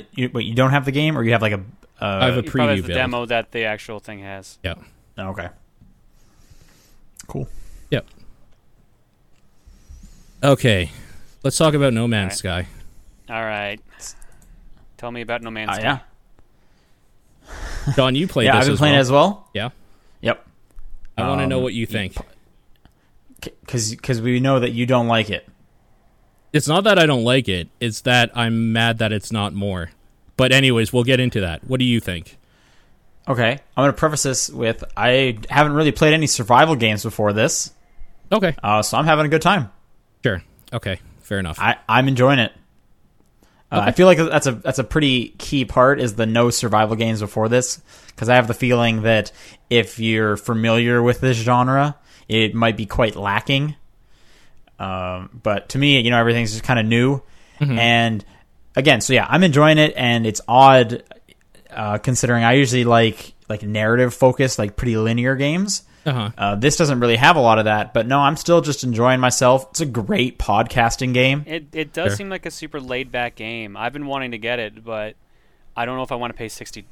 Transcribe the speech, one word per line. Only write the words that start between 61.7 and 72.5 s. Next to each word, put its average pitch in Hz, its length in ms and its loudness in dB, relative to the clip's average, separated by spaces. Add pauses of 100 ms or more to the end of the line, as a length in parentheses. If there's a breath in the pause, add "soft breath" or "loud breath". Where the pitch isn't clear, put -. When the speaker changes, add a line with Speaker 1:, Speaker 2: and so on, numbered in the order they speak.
Speaker 1:
uh, 104 280 -4
considering 120 440 0
I 117 100 6
usually 127 300 4
like, 117 500 2 (160)
like, 107 140 -8
narrative 110 500 2
focused, 131 460 2
like, 107 160 -4
pretty 117 220 -2
linear 120 380 0
games. 165 480 -2 (220 soft breath)
Speaker 2:
Uh-huh. 123 320 -2
Speaker 1:
Uh, 101 180 -2
this 117 200 2
doesn't 143 240 2
really 120 160 2
have 147 220 6
a - 20 4
lot 113 200 6
of 104 60 0
that, 107 280 0
but 113 140 0
no, 135 120 2
I'm 143 160 2
still 170 260 2
just 143 220 -4
enjoying 127 380 0
myself. 127 500 2
It's - 80 -8
a 165 60 -2
great 123 520 -2
podcasting 120 760 0
game. 131 340 0
Speaker 3:
It, 156 240 -10
it 156 220 -8
does 180 180 -2
Speaker 2:
Sure. 202 60 -2
Speaker 3:
seem 202 120 -12
like 185 160 -10
a 165 60 -10